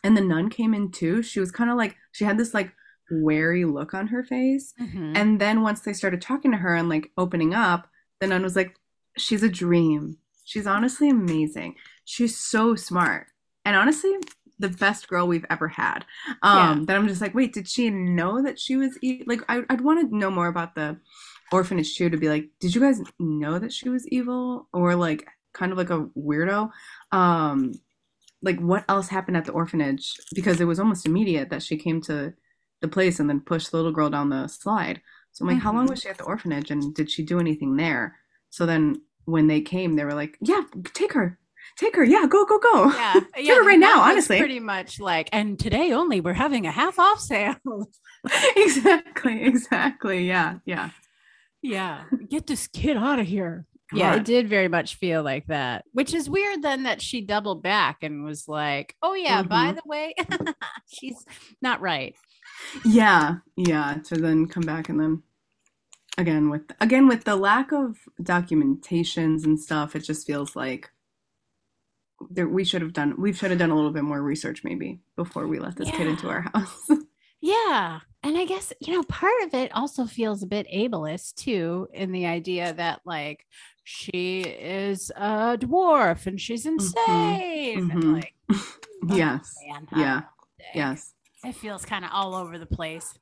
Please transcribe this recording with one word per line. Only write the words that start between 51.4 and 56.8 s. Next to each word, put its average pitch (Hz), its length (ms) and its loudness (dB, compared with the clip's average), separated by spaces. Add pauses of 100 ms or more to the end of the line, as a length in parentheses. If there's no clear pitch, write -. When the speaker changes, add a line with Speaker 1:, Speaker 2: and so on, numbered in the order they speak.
Speaker 2:
Yeah, 185 400 -6 (260)
"Get 302 180 -4
this - 200 -4
kid 285 300 -2
outta 247 260 0
here." 175 420 -4 (240)
Speaker 1:
Come 175 100 -2
Speaker 2:
Yeah, 175 120 4
Speaker 1:
on. - 80 4
Speaker 2:
it 208 60 -2
did 233 240 4
very 196 180 4
much 170 280 -2
feel 160 280 0
like 139 240 -4
that, 131 460 -4
which 269 200 -2
is 320 160 -4
weird 392 320 -2
then 269 220 -2